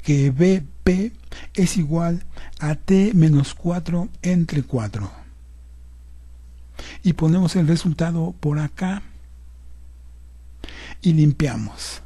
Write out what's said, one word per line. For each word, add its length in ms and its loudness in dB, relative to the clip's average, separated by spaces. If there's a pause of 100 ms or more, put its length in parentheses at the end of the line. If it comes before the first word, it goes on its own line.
que 300 2
B 340 4 (180)
P 280 2 (420)
es 240 2
igual 480 0 (340)
a 160 -2
T 380 2
menos 400 6
cuatro 560 -4 (140)
entre 400 0
cuatro. 480 -6 (1900)
Y 100 2
ponemos 420 2
el 120 4
resultado 720 0
por 180 0
acá. 460 -4 (2000)
Y 120 2
limpiamos. 920 0